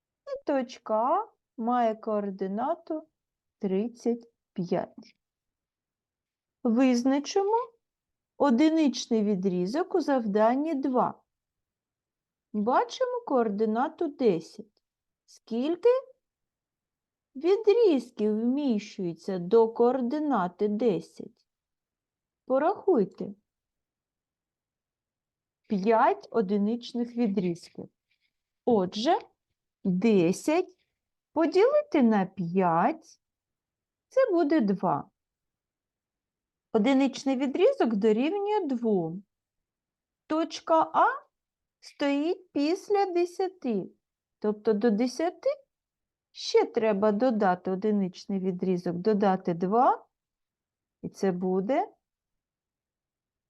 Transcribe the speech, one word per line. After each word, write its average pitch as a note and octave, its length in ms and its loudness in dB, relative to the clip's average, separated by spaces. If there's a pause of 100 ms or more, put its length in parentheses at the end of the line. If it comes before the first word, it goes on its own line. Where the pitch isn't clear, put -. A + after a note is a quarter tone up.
(260)
І C#5 200 -10
точка B3+ 480 -4
А D#4+ 340 0 (280)
має A#3 380 0
координату G#3+ 1120 -6 (500)
тридцять A#3 720 -4 (200)
п'ять. - 640 -6 (1500)
Визначимо C4+ 1120 0 (640)
одиничний C#4 880 2
відрізок G3 720 -2
у F4+ 60 2
завданні B3+ 760 0
два. B3+ 480 -2 (1300)
Бачимо A4+ 760 -2
координату A#3 840 -2
десять. - 760 -4 (400)
Скільки D#4 640 -4 (1500)
відрізків F4+ 960 2
вміщується G#3+ 1080 -4
до A3+ 300 4
координати A#3+ 1000 0
десять? G#3 800 -4 (1000)
Порахуйте. C4+ 880 0 (2250)
П'ять A3+ 640 0
одиничних A#3 840 -2
відрізків. G3 720 -4 (760)
Отже, A3+ 540 0 (640)
десять G3 1040 0 (440)
поділити F#4+ 720 2
на G#3+ 240 4
п'ять — F3+ 960 -2 (880)
це C5 220 2
буде E4 300 2
два. F#3+ 500 -2 (1600)
Одиничний C4+ 640 0
відрізок C#4+ 580 0
дорівнює D#4+ 720 0
двом. G#3 580 -2 (1000)
Точка D#4+ 680 0
А F4+ 120 4 (720)
стоїть D4 720 -4
після F#4+ 540 0
десяти. F4 840 -4 (480)
Тобто G#3 340 -2
до G#3+ 180 2
десяти C4 580 -2 (840)
ще - 320 0
треба G#3+ 480 0
додати G3+ 580 0
одиничний G3 680 -2
відрізок, F3+ 560 -2
додати F#3+ 580 0
два, A#3 520 0 (960)
і - 60 -12
це G3 240 -2
буде F#3+ 600 -2 (1600)